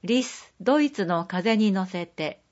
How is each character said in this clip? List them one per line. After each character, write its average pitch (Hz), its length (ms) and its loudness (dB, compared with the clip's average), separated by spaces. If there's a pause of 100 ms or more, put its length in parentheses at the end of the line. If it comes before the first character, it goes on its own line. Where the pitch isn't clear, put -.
リ 240 200 2
ス、 - 380 -14
ド 254 180 4
イ 294 120 2
ツ 202 140 -4
の 170 200 -2
風 190 320 0
に 214 140 4
乗 190 140 0
せ 175 200 -6
て。 - 460 -8